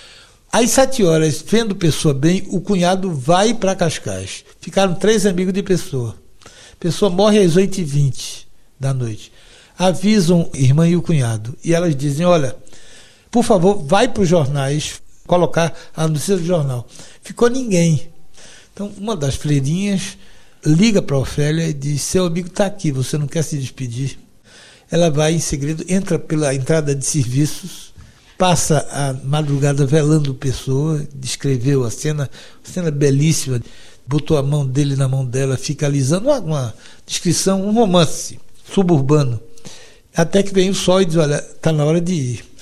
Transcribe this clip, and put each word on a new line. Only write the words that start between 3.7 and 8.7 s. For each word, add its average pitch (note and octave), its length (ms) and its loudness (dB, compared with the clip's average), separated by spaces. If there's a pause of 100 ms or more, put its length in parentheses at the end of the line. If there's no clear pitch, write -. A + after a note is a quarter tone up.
Cascais. G2 680 -4 (160)
Ficaram F#3+ 340 0
três G3 320 2
amigos F#3 280 0
de G3 80 -2
Pessoa. C#3 540 -4 (640)
Pessoa F3+ 280 0
morre G3+ 300 4
às F3+ 180 4
oito G3 220 4
e F3+ 60 -2
vinte C#3+ 640 -2 (300)